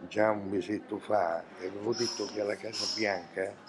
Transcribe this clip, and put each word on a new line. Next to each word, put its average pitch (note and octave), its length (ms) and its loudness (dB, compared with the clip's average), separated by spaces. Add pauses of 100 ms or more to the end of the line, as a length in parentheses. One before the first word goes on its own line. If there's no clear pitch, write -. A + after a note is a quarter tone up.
già G#2+ 260 6
un G2 180 0
mesetto G2 480 0
fa E2+ 440 2 (180)
e F#2 60 -6
avevo G2+ 280 -2
detto A2+ 320 0
che G#2+ 160 -2
alla G#2 140 0
Casa G#2+ 280 -4 (100)
Bianca G2+ 600 0 (140)